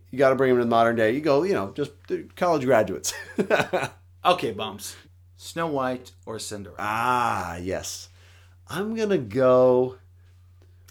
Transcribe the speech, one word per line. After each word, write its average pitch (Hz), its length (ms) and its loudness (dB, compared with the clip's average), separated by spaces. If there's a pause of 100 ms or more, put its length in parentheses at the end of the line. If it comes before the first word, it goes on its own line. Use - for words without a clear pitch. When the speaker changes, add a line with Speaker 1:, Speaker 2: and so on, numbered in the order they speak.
Speaker 1:
you 127 80 -12
gotta 135 160 6
bring 131 160 2
'em 127 80 6
to 123 60 2
the 117 40 0
modern 117 280 4
day. 110 160 2
You 139 100 -2
go, 151 220 2
you 196 100 0
know, 101 220 -2
just, 143 160 -6 (180)
uh, 185 60 -4 (200)
college 160 300 0
graduates. 107 480 0 (240)
<laughs> - 880 -4
Speaker 2:
Okay, 175 260 2
Bumps. - 440 -10 (420)
Snow - 300 -8
White 127 460 -4 (120)
or 110 140 -10
Cinderella? 101 400 -12
Speaker 1:
Ah, 110 800 -2
yes. 90 520 -8 (580)
I'm 208 280 -6
gonna 208 240 0
go 127 760 4 (920)